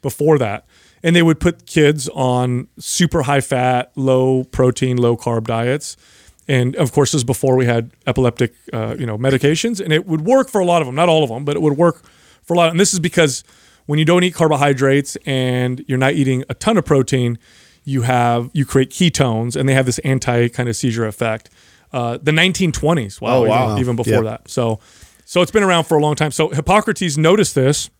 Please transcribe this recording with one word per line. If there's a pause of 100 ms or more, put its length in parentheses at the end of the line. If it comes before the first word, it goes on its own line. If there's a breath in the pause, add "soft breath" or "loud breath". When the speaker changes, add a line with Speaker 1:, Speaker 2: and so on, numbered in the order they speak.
Speaker 1:
before
that. (380 soft breath)
And
they
would
put
kids
on (120)
super
high
fat,
low
protein,
low
carb
diets. (520 soft breath)
And
of
course,
this
is
before
we
had (120)
epileptic, (200)
uh,
you
know,
medications,
and
it
would
work
for
a
lot
of
them,
not
all
of
them,
but
it
would
work (400 soft breath)
for
a
lot.
And
this
is
because (420 soft breath)
when
you
don't
eat
carbohydrates
and
you're
not
eating
a
ton
of
protein, (460 soft breath)
you
have,
you
create
ketones,
and
they
have
this
anti
kind
of
seizure
effect. (440 soft breath)
Uh,
the
nineteen
twenties,
wow,
Speaker 2:
Oh,
Speaker 1:
even,
Speaker 2:
wow.
Speaker 1:
even
before
Speaker 3:
Yeah.
Speaker 1:
that.
So, (440 soft breath)
so
it's
been
around
for
a
long
time.
So
Hippocrates
noticed
this (120)